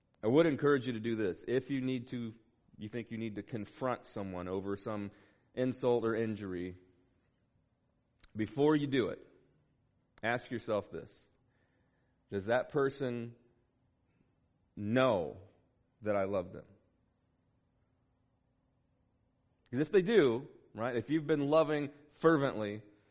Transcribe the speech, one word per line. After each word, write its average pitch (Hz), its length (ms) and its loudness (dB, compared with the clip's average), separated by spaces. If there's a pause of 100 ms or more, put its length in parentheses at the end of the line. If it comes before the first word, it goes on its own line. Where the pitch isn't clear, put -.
(220)
I 107 60 0
would 151 180 6
encourage 143 400 2
you 127 60 -2
to 110 80 -6
do 113 160 -2
this. 101 320 -2
If 127 200 -2
you 139 120 -4
need 127 300 -4
to, 117 220 -8 (460)
you 107 100 -10
think 117 220 -10
you 113 80 -8
need 113 160 -6
to 101 80 -6
confront 120 640 -6
someone 92 400 -8
over 98 300 -4
some 104 340 -8 (460)
insult 123 480 0
or 113 100 0
injury, 101 640 -4 (1600)
before 139 400 2
you 143 100 0
do 127 220 2
it, - 160 -10 (1000)
ask 120 280 -2
yourself 107 400 -2
this. - 380 -14 (1040)
Does 98 140 -4
that 120 240 0
person 123 640 -2 (1400)
know 104 600 2 (640)
that 104 140 0
I 98 80 2
love 95 280 -2
them? - 120 -16 (3000)
'Cause 120 80 -2
if 151 140 0
they 196 100 8
do, 147 460 4 (260)
right, 120 220 -2
if 113 140 -2
you've 151 180 0
been 147 200 2
loving 147 420 2 (260)
fervently, 113 640 2 (280)